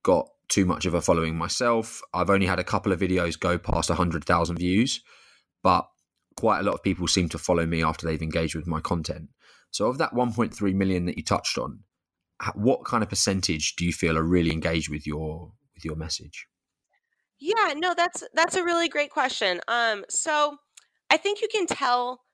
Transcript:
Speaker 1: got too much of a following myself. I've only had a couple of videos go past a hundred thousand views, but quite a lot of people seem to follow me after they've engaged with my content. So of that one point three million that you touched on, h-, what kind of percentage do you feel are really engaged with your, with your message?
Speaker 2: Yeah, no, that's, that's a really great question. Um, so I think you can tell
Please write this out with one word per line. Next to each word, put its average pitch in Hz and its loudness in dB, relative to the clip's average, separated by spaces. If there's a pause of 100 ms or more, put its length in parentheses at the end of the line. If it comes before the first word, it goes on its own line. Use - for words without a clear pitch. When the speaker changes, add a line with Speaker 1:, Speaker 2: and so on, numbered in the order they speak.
Speaker 1:
got 90 4 (220)
too 98 4
much 90 0
of 85 2
a 82 2
following 82 2
myself. 113 -2 (120)
I've 90 2
only 98 4
had 92 2
a 90 -2
couple 98 0
of 85 0
videos 90 0
go 90 0
past - 0
a 87 0
hundred 82 0
thousand 85 2
views, 95 0 (640)
but 90 4 (480)
quite 104 2
a 95 -2
lot 98 0
of - -8
people 87 0
seem 87 2
to - -6
follow 85 2
me 82 0
after 78 -2
they've 80 -2
engaged 80 -2
with 80 -8
my 78 -2
content. 80 -4 (400)
So 104 -2
of 127 -2
that 160 -2
one 120 0
point 117 -2
three 98 0
million 95 2
that 87 -4
you 82 -8
touched - -2
on, 65 -6 (600)
h-, - -6
what 107 2
kind 113 0
of 104 -2
percentage 90 -2
do 85 -2
you 87 0
feel 80 0
are 80 2
really 85 2
engaged 80 -2
with 76 -8
your, 78 -8 (240)
with - -14
your 78 -6
message? 78 -10 (920)
Speaker 2:
Yeah, 370 0
no, 339 0
that's, 349 0 (100)
that's 339 2
a 370 0
really 339 2
great 294 -2
question. 240 0
Um, 226 0
so 294 0 (540)
I 311 6
think 403 -2
you 453 0
can 392 0
tell 247 0 (120)